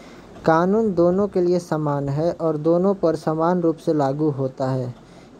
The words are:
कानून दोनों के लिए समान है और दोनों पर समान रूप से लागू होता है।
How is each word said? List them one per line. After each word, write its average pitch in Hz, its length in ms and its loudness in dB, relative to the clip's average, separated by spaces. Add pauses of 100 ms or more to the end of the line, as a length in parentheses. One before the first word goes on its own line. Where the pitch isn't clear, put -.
(460)
कानून 190 480 2
दोनों 180 340 2
के 196 140 -2
लिए 175 180 2
समान 147 500 -2
है 151 220 -2
और 160 260 -2
दोनों 175 360 2
पर 170 220 0
समान 160 460 0
रूप 160 160 0
से 165 160 -2
लागू 147 360 0
होता 135 400 -4
है। 127 260 -4 (440)